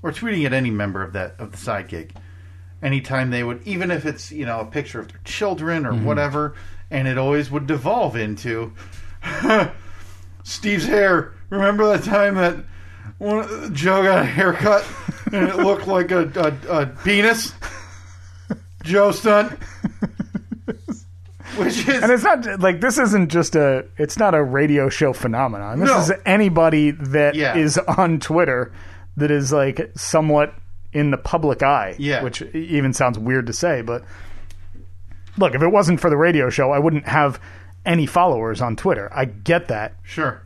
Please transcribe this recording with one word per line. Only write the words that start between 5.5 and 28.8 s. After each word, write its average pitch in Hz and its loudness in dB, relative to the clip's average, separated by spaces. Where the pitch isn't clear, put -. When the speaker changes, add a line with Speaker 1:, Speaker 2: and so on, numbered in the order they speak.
Speaker 1:
or 127 -2
Speaker 2:
Mm-hmm. 113 0
Speaker 1:
whatever, 147 -2
and 131 -2
it 131 -2
always 139 0
would 143 -4
devolve 156 0
into, 113 -6
<laughs> 262 0
"Steve's 208 -2
hair. 196 4
Remember 202 2
that 196 0
time 202 2
that 175 2
one, 208 -4
Joe 185 2
got 185 6
a - 2
haircut 185 2
and 196 2
it 190 0
looked 202 2
like 185 2
a, 170 2
a, 160 0
a 139 0
penis? 208 2
Joe 202 4
stunt." 214 2
Which 220 0
is 262 2
Speaker 2:
And 226 6
it's 240 4
not, 233 2
like, 180 2
this 233 2
isn't 196 4
just 165 2
a, 139 4
it's 151 -2
not 202 4
a 151 4
radio 139 2
show 135 2
phenomenon. 113 -2
This 226 4
Speaker 1:
No. 240 4
Speaker 2:
is 160 2
anybody 165 4
that 147 2
Speaker 1:
Yeah. 151 0
Speaker 2:
is 156 2
on 175 2
Twitter 139 0